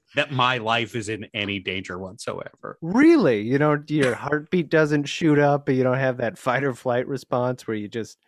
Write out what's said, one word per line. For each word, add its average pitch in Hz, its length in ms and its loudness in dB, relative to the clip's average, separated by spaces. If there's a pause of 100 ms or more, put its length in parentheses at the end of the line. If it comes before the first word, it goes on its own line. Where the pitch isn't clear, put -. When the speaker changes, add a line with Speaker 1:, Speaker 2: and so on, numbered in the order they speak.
(140)
Speaker 1:
that 147 160 -2
my 127 280 2
life 113 360 -2
is 107 140 -6
in 98 240 -8
any 101 260 -4
danger 92 400 -8
whatsoever. - 840 -12
Speaker 2:
Really? 202 580 4
You 120 180 0
know, 147 300 2
your 139 260 0
heartbeat 151 540 -4
doesn't 151 360 2
shoot 151 340 2
up, 143 320 2
you 127 140 2
don't 127 120 2
have 131 220 0
that 113 180 -4
fight 131 280 -2
or 135 100 -2
flight 123 340 -2
response 127 580 -4
where 110 120 -4
you 104 100 -10
just 107 400 -10